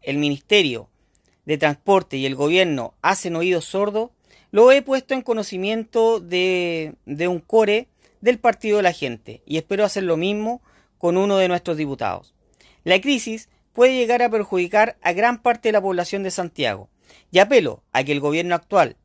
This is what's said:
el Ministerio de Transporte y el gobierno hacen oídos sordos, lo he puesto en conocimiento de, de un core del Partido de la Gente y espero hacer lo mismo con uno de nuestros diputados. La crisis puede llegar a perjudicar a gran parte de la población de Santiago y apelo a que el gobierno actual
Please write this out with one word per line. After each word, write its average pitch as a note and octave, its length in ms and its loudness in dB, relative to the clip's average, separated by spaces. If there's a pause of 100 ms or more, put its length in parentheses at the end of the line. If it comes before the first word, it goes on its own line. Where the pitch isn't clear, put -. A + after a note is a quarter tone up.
el C#3 160 -6
Ministerio C#3+ 720 0 (540)
de D3+ 140 -2
Transporte D#3+ 580 0
y C3+ 100 -4
el C3+ 80 -4
gobierno D3+ 680 0
hacen F3 340 -2
oídos E3+ 300 -2
sordos, G#3 440 -4 (400)
lo A#3 220 8
he C#4 100 4
puesto C4+ 320 -4
en B3+ 80 -6
conocimiento A3 960 -2
de, F3 760 -2 (100)
de D3+ 240 -4
un F3+ 100 -2
core A3 500 0 (340)
del A#3 160 2
Partido G#3+ 400 0
de G3+ 40 2
la F3 100 2
Gente A#2 520 -10
y D#3 140 -4
espero G3 260 -2
hacer G3 200 -4
lo E3 120 0
mismo G#3 460 -4 (340)
con F3 220 0
uno G3 180 2
de F#3 120 2
nuestros F3 280 -2
diputados. C3 580 -6 (480)
La F3+ 180 2
crisis A3+ 500 -6 (240)
puede B3+ 200 4
llegar A#3+ 280 0
a A#3+ 80 2
perjudicar G#3 720 0
a F3 100 0
gran A3+ 300 0
parte A#3 260 0
de G#3+ 40 0
la G#3 100 2
población F#3+ 400 -4
de F#3+ 80 -6
Santiago B2 580 -6 (420)
y F3+ 100 4
apelo G3+ 420 2 (100)
a C3+ 120 0
que C#3+ 80 -2
el C#3+ 80 0
gobierno E3 340 -2
actual E3+ 500 0